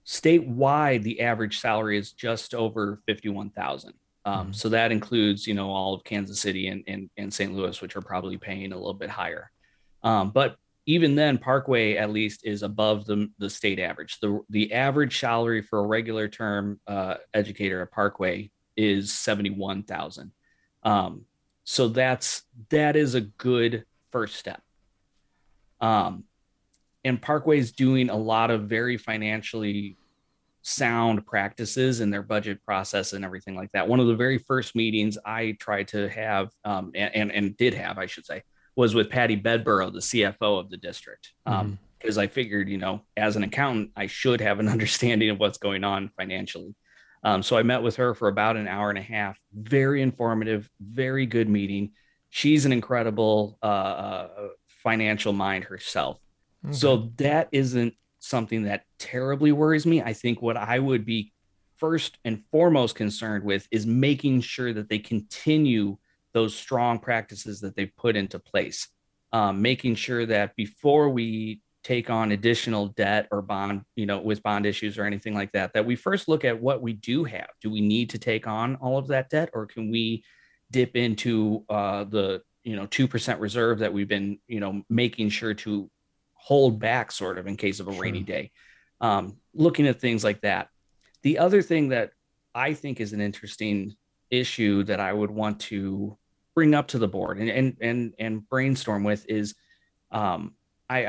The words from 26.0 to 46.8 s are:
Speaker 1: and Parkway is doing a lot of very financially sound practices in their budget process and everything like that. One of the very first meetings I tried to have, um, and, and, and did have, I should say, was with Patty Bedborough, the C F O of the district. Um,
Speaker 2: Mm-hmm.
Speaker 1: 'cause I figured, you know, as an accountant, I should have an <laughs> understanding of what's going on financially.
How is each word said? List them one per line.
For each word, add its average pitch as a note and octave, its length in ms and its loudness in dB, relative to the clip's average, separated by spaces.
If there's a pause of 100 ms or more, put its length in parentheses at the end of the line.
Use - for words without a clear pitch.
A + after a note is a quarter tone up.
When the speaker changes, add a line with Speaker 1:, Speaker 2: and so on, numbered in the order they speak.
Speaker 1:
and B2+ 180 0
Parkway D3+ 360 4
is B2 160 0
doing C3 360 4
a G#2 60 -2
lot A2 360 2
of A2 120 0
very A2+ 340 -2
financially G#2+ 1000 -4 (640)
sound A#2 640 2
practices A#2 720 0
in A2 100 2
their G2+ 120 -2
budget G2+ 440 -4
process F#2+ 480 -2
and G2 120 -8
everything F#2+ 300 -12
like F#2+ 180 -10
that. F#2 140 0
One B2 120 6
of B2 80 6
the A#2 80 4
very B2 220 0
first B2+ 380 -2
meetings G#2+ 500 0
I A2 340 -4
tried G2+ 300 -4
to G2+ 180 -2
have, G#2 440 -2 (120)
um, F#2+ 320 -4
and, G2 200 -2
and, G#2+ 160 0
and G2+ 260 0
did B2 160 4
have, F2+ 240 -6
I F#2+ 80 -4
should - 200 -14
say, F2 180 -10 (320)
was A#2 200 4
with G#2+ 140 4
Patty A#2 260 2
Bedborough, G#2 560 2
the F#2+ 100 -10
C A2+ 220 2
F G2 180 0
O G#2 160 2
of F#2 120 -8
the F2+ 80 -14
district. - 560 -16 (120)
Um, A2 80 -2
Speaker 2:
Mm-hmm. G2 200 -2 (340)
Speaker 1:
'cause G#2 100 0
I G2+ 100 2
figured, G2+ 420 -2
you G2 80 -4
know, F#2+ 240 -4 (140)
as G#2+ 200 0
an G#2+ 80 0
accountant, A#2 520 -2
I G2+ 120 -6
should B2 340 0
have G#2 180 2
an G#2+ 80 2
<laughs> G#2+ 80 2
understanding A2 540 2
of G2+ 100 -2
what's G2+ 180 2
going G2 260 -2
on G2 340 -2
financially. F#2 560 -10 (520)